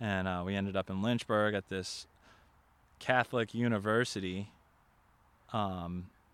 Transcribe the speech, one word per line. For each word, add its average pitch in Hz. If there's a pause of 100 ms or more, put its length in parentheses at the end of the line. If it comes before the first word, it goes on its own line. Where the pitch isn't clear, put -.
And, 98
uh, 90
we 95
ended 98
up 95
in 95
Lynchburg 107
at 98
this - (920)
Catholic 123
university, 107 (1000)
um, 92 (240)